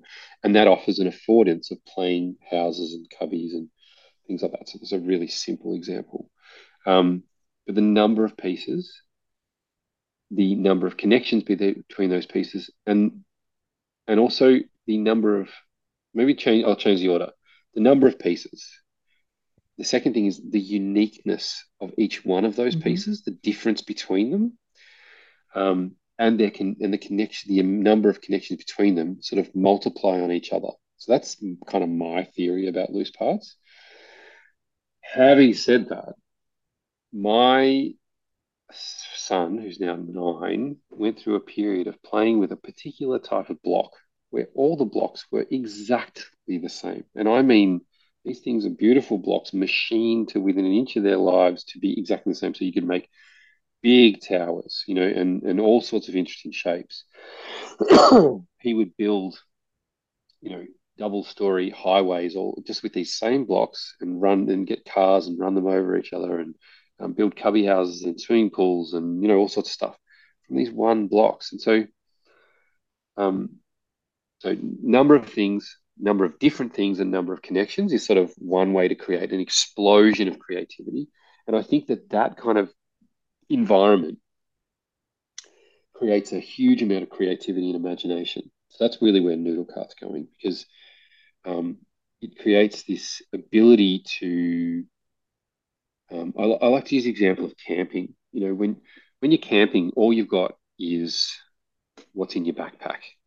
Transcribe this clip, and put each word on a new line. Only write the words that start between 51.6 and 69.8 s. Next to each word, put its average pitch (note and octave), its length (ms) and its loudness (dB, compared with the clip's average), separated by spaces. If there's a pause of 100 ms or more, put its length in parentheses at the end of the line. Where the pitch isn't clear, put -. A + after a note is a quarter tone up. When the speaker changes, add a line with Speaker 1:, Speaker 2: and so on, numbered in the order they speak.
Speaker 1:
to - 140 -20
be G2 200 -2
exactly G2 340 -4
the - 60 -6
same. - 160 -6
So - 100 -8
you F#2 80 -4
could F2 140 -2
make F2+ 220 -4 (760)
big A#2+ 440 6
towers, F2 640 -4
you F#2 60 -2
know, F#2 120 2
and, F#2 360 -2
and F#2+ 180 -2
all A2+ 220 6
sorts - 260 -4
of F2+ 80 -4
interesting - 360 -6
shapes. - 520 -8 (720)
<clears throat> D#3 640 8 (180)
He A#2+ 140 -2
would A2 240 -2
build, G2+ 420 -2 (1000)
you G#2+ 100 -14
know, F2+ 140 -12 (320)
double-story G2 720 -4
highways F#2 640 0
all F#2+ 320 -8
just - 160 -12
with G#2+ 120 -8
these A#2 240 -6
same A#2+ 260 0
blocks G2+ 560 -2
and F2+ 220 -8
run G2 260 2
and F#2+ 180 -2
get - 200 -8
cars F#2+ 400 2
and F2 120 -8
run F#2 160 -2
them F#2+ 120 0
over F#2+ 320 0
each F2+ 160 -10
other F2 240 -6
and, D#2+ 160 -10 (440)
um, G2 140 -8
build G2+ 240 -2
cubby G#2 300 2
houses F2+ 380 0
and E2+ 140 -6
swimming A2+ 320 2
pools F2 440 0
and, E2+ 260 -6
you G#2 80 0
know, G#2 80 6
all G2 140 4
sorts - 180 -6
of - 60 -12
stuff - 240 -8 (480)